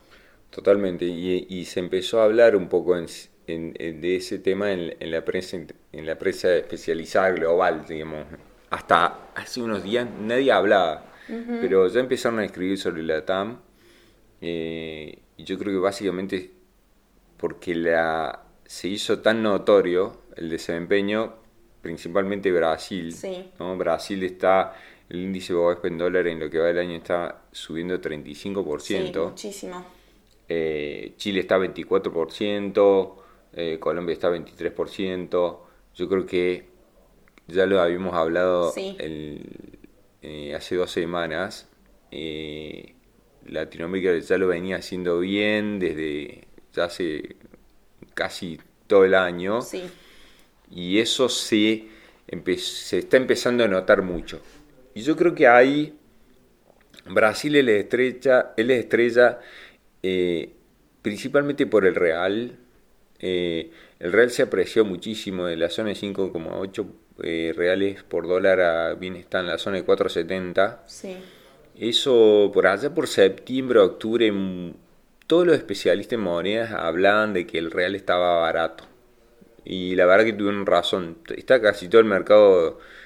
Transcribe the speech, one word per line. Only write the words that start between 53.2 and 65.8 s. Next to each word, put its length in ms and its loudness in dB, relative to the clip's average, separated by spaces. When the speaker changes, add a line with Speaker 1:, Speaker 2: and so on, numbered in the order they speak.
Speaker 1:
a 40 4
notar 360 4
mucho. 360 -8
Y 80 -12
yo 140 0
creo 180 2
que 140 6
ahí 500 6
Brasil 480 2
es 100 6
la 60 4
estrecha, 840 2
es 120 0
la 80 4
estrella, 640 4
eh, 480 0
principalmente 640 -2
por 200 4
el 100 4
real. 600 0
Eh, 520 -4
el 120 -6
real 180 6
se 140 0
apreció 420 2
muchísimo 640 -6
de 100 -4
la 120 0
zona 200 -4